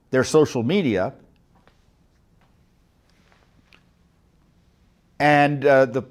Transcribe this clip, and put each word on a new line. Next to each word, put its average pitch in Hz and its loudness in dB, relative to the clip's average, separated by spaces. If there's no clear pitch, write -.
their 131 0
social 139 0
media. 131 -4
And, 143 2
uh, 135 4
the, 123 -6